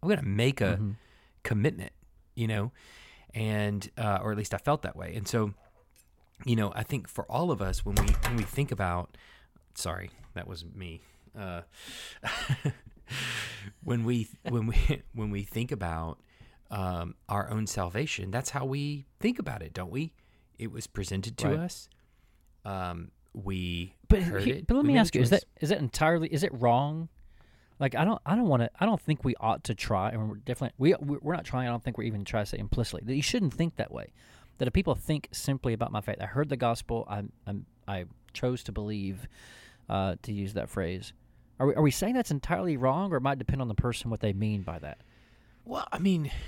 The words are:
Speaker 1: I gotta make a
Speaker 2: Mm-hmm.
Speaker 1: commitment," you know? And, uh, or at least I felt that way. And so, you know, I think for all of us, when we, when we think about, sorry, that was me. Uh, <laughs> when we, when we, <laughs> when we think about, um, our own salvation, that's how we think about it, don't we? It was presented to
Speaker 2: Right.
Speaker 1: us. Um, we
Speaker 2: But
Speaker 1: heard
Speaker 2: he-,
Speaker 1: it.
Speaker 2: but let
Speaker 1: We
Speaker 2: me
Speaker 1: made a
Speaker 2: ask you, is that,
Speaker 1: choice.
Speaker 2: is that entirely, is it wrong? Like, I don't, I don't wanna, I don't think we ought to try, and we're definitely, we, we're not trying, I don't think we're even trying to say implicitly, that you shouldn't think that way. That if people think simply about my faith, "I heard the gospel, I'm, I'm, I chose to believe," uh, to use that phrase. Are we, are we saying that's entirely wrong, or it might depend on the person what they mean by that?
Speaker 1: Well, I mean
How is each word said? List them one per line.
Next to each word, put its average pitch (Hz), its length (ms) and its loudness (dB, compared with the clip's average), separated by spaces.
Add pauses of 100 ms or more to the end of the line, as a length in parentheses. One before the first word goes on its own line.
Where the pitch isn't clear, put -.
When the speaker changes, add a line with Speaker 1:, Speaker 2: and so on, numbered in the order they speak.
Speaker 1:
I - 60 -2
gotta 208 140 4
make 113 380 2
a 95 140 4
Speaker 2:
Mm-hmm. 101 160 0 (540)
Speaker 1:
commitment," 113 480 0 (420)
you 117 140 0
know? 107 240 0 (600)
And, 104 640 0
uh, 104 260 0
or 107 100 -2
at 107 60 -2
least 104 160 -4
I 90 40 -2
felt 147 240 0
that - 140 -6
way. 85 180 -10
And 101 140 -6
so, 107 260 0 (920)
you 120 120 4
know, 104 180 2
I 110 80 -4
think 127 240 -4
for - 240 -8
all 165 220 2
of 104 100 -2
us, 92 220 0
when 101 100 -2
we, 101 140 6 (160)
when 120 120 0
we 113 60 0
think 139 300 -2
about, 90 440 -2 (600)
sorry, 92 340 -6 (240)
that 87 140 -10
was 85 160 -12
me. 85 380 -14 (360)
Uh, 90 220 -8 (640)
<laughs> - 460 -2 (1120)
when 117 220 0
we, 117 240 0 (200)
when 117 180 0
we, - 400 4
<laughs> - 80 -20
when 107 160 -4
we 101 120 -2
think 117 300 -4
about, 82 460 -4 (520)
um, 90 440 -4 (140)
our 101 220 0
own 107 160 -2
salvation, 95 640 -4
that's 123 200 -4
how 135 140 -4
we 143 420 -4 (120)
think 247 200 0
about - 240 -6
it, - 120 -12
don't 92 160 -6
we? 147 220 -4 (460)
It 113 120 -6
was - 160 -10
presented 98 520 -4
to 104 100 0
Speaker 2:
Right. 147 100 2
Speaker 1:
us. 175 300 -8 (760)
Um, 90 460 -6 (220)
we 90 640 -4 (140)
Speaker 2:
But 202 140 10
Speaker 1:
heard 104 200 0
Speaker 2:
he-, 113 100 2
Speaker 1:
it. - 140 -4
Speaker 2:
but 240 100 4
let 277 60 6
Speaker 1:
We 294 60 6
Speaker 2:
me 285 60 6
Speaker 1:
made 254 40 10
a - 20 10
Speaker 2:
ask - 140 4
you, 123 60 6
is 120 100 8
that, 190 120 8
Speaker 1:
choice. - 200 -10
Speaker 2:
is 151 80 0
that 196 80 4
entirely, 156 540 2
is 156 120 2
it - 80 0
wrong? 139 560 2 (720)
Like, 135 140 2
I 135 100 4
don't, 214 220 2
I 180 100 4
don't 240 100 4
wanna, 123 220 6 (100)
I 185 80 4
don't 214 140 4
think - 240 0
we 127 160 2
ought 110 240 0
to 113 100 0
try, 98 360 0
and 110 180 -2
we're 101 80 -4
definitely, 120 420 -4
we, 151 220 6
we're 143 340 -2
not 165 100 -6
trying, 127 220 -2
I 120 40 0
don't 120 120 -2
think 123 160 -4
we're 113 60 -2
even 104 200 -2
trying 104 200 0
to - 60 -8
say - 80 -4
implicitly, 107 480 -2
that 131 100 0
you 147 60 2
shouldn't 190 320 2
think 165 220 0
that - 140 -2
way. - 220 -10 (460)
That 127 100 2
if 120 60 -4
people 170 200 4
think - 380 -2
simply 135 400 -2
about 113 180 -2
my 107 120 -2
faith, 107 180 -4
"I 107 60 -4
heard 139 240 0
the 139 80 -2
gospel, 117 500 0
I'm, 101 240 -6 (140)
I'm, 98 180 -6 (240)
I 95 160 -4 (300)
chose 127 300 -2
to 110 80 -8
believe," 104 540 -4 (600)
uh, 95 340 0
to 117 120 -6
use 101 180 -4
that 107 160 -4
phrase. 92 460 -4 (440)
Are 131 80 4
we, 147 80 4
are - 80 2
we 151 80 8
saying 196 220 0
that's 247 180 0
entirely 165 460 0
wrong, 139 340 2
or 160 60 2
it 123 60 2
might 135 160 2
depend 131 240 0
on 123 60 0
the 107 60 -2
person 117 360 0
what 107 100 -2
they 104 140 2
mean 104 260 0
by 85 200 -6
that? 71 180 -12 (640)
Speaker 1:
Well, 269 260 -6
I - 80 -6
mean 170 320 2 (180)